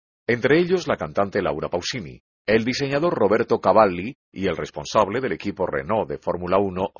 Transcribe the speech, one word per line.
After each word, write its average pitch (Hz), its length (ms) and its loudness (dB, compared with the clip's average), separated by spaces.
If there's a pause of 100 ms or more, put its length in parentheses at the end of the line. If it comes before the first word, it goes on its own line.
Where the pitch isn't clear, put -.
(260)
entre 127 320 2
ellos 175 300 0
la 110 80 0
cantante 95 460 -2
Laura 78 260 -2
Pausini, 87 540 -8 (240)
el 110 180 4
diseñador 139 480 -2
Roberto 110 480 2
Cavalli 98 560 4 (160)
y 95 140 -6
el 85 100 0
responsable 95 640 -2
del 123 120 -4
equipo 92 340 -4
Renault 78 420 -2
de 71 80 -6
Fórmula 87 400 -2
uno, 98 440 0